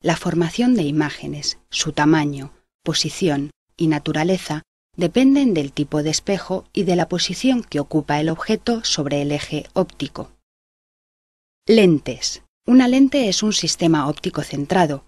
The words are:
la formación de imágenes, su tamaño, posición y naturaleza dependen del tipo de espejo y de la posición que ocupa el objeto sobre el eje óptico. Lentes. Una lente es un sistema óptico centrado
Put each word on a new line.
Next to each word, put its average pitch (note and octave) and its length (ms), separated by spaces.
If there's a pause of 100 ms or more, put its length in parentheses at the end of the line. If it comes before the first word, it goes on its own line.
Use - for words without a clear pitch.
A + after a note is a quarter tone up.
la E3 160
formación E3+ 580
de F#3 100
imágenes, D3 720 (100)
su - 240
tamaño, D3 580 (320)
posición D3+ 680 (260)
y E3 120
naturaleza D#3 760 (340)
dependen C4 560
del D3 180
tipo D3 320
de D3+ 60
espejo F#3 640
y G3 120
de F3 120
la F3 140
posición A3+ 520
que - 160
ocupa D3 400
el D#3 120
objeto A3 540
sobre C#3+ 360
el C#3+ 120
eje D3 420
óptico. - 580 (1300)
Lentes. F3 760 (220)
Una B3 240
lente C4 400
es F#3 140
un G#3+ 100
sistema D#3+ 560
óptico D3+ 340
centrado C#3+ 640